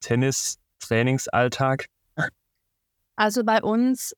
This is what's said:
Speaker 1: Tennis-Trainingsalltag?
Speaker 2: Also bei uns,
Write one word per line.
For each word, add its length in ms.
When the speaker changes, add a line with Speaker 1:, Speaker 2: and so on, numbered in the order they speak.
Speaker 1:
Tennis-Trainingsalltag? 1900
Speaker 2:
Also 280
bei 180
uns, 560